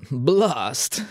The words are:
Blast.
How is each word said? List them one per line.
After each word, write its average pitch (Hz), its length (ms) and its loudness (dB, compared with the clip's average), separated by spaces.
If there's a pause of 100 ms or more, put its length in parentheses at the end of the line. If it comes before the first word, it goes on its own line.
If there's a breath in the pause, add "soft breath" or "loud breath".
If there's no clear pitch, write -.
(100)
Blast. 135 1000 0